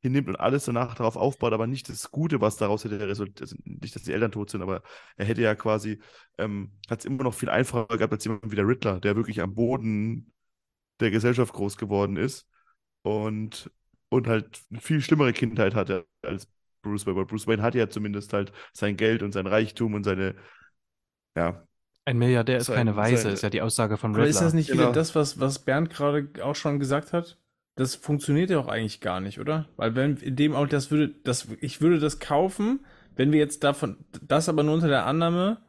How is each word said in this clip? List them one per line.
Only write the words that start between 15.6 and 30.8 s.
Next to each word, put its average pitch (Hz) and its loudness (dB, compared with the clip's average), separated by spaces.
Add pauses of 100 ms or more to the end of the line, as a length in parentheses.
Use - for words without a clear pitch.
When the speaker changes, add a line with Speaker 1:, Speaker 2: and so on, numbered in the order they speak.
Speaker 1:
hatte 95 -2 (160)
als - -8 (360)
Bruce 104 -4
Wayne, 92 -2
weil 95 0
Bruce 107 -6
Wayne 110 2
hatte 123 2
ja 107 2
zumindest 104 -6
halt 101 -2 (200)
sein 104 -2
Geld 110 2
und 101 -4
sein 95 -4
Reichtum 107 0
und 104 -4
seine, 95 0 (1000)
ja. 82 -2 (420)
Speaker 2:
Ein 131 0
Milliardär 123 4
ist 120 -2
Speaker 1:
Sein, 113 0
Speaker 2:
keine 110 2
Weise, 113 4
Speaker 1:
sein 104 0
Speaker 2:
ist 95 -4
ja 104 0
die 104 -2
Aussage 110 0
von 107 -2
Speaker 3:
Aber 110 6
ist 151 4
Speaker 2:
Riddler. 185 4
Speaker 3:
das 160 2
nicht 156 2
Speaker 1:
Genau. 127 4
Speaker 3:
wieder 123 4
das, 160 0
was, 151 0
was 135 -2
Bernd 151 0
gerade 143 -2 (120)
auch 143 -4
schon 143 -2
gesagt 139 -2
hat? 175 -4 (380)
Das 131 0
funktioniert 147 0
ja 170 2
auch 127 -4
eigentlich 110 -4
gar 92 -4
nicht, 98 -8
oder? 156 -4
Weil 113 0
wenn 139 2
in 135 -6
dem 147 2
Augenblick, 135 2
das 139 0